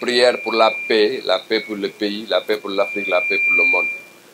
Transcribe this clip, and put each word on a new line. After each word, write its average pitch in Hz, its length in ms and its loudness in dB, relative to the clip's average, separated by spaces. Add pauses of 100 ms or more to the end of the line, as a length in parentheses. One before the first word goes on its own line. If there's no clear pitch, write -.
prière 123 420 4
pour 110 80 -6
la 110 180 4 (200)
paix, 113 360 2
la 92 140 0
paix 110 220 -2
pour 107 160 -10
le 98 120 -4
pays, 104 400 -6
la 92 120 0
paix 107 160 -2
pour 101 120 -10
l'Afrique, 98 380 -2
la 90 140 2
paix 98 240 -2
pour - 120 2
le - 140 2
monde. 1077 160 0 (460)